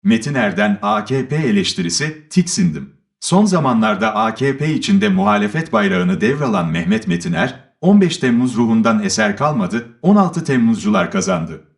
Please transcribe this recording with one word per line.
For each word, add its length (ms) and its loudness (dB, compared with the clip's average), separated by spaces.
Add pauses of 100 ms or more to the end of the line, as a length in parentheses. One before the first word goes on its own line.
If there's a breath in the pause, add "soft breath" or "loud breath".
Metin 260 0
Er'den 480 0
A 240 -2
K 220 -4
P 80 -4
eleştirisi, 920 -2
tiksindim. 600 0 (300)
Son 260 2
zamanlarda 680 0
A 200 -2
K 220 -2
P 160 -2
içinde 360 2
muhalefet 640 0
bayrağını 480 0
devralan 500 0
Mehmet 360 -2
Metiner, 520 -2 (220)
"On 200 6
beş 160 2
Temmuz 380 0
ruhundan 480 2
eser 340 -2
kalmadı, 480 -2 (160)
on 140 4
altı 280 2
Temmuzcular 680 0
kazandı." 520 -4 (140)